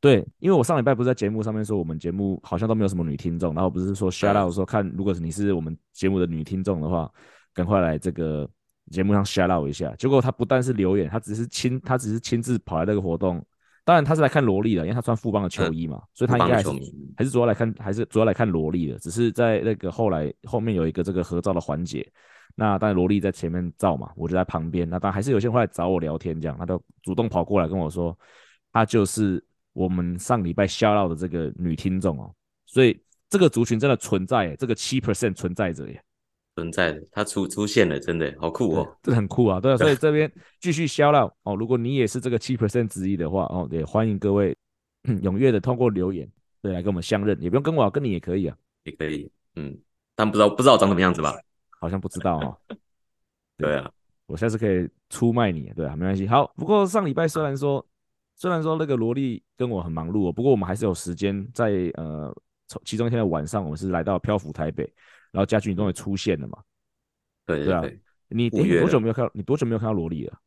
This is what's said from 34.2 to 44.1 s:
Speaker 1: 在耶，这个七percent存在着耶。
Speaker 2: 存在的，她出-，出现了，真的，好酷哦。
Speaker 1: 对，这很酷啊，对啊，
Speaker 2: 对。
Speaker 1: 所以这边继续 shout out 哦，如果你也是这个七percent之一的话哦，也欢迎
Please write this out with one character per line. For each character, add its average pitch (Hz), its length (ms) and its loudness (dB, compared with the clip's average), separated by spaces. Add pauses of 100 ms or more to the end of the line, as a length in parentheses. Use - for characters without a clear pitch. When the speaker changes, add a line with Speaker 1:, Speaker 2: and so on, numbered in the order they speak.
Speaker 1:
在 110 200 2
耶， 76 100 -8
这 135 100 -6
个 117 80 0
七 - 260 -4
percent 107 340 -2
存 87 200 -4
在 90 180 -2
着 71 160 -10
耶。 - 140 -16 (540)
Speaker 2:
存 85 160 -6
在 87 180 2
的， 76 100 -8 (120)
她 104 100 -2
出-， 98 240 -2
出 - 180 -4
现 104 240 4
了， 71 120 -2
真 85 180 -4
的， 73 220 -4
好 82 100 -2
酷 92 240 0
哦。 76 100 0 (160)
Speaker 1:
对， - 120 0
这 120 40 4
很 101 120 0
酷 123 180 2
啊， 95 140 2
对 135 120 2
啊， 131 40 4
Speaker 2:
对。 131 100 4
Speaker 1:
所 151 60 6
以 - 20 4
这 151 160 2
边 151 180 2 (300)
继 175 140 -2
续 156 160 0
shout 147 280 4
out 120 160 4 (120)
哦， 104 100 -2
如 110 140 -4
果 123 100 2
你 120 160 -2
也 131 100 4
是 120 160 -2
这 131 80 -4
个 120 80 0
七 123 200 -2
percent 113 320 2
之 95 200 -4
一 98 80 0
的 82 140 -2
话 92 140 0
哦， 87 260 -4
也 80 140 -2
欢 110 240 2
迎 101 100 0